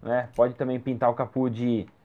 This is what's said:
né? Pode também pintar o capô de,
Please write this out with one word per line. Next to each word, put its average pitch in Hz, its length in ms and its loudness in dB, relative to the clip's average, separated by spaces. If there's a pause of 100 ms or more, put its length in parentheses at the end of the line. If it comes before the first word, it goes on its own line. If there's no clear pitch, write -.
né? 120 340 -2
Pode 123 200 4
também 127 240 -2
pintar 123 300 0
o 117 40 4
capô 127 360 -2
de, 117 380 -2 (180)